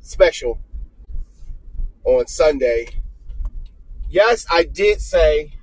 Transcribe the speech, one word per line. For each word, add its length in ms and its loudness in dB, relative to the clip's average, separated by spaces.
special 580 0
on 240 2
Sunday, 600 2
yes, 400 4
I 140 4
did 380 0
say 500 2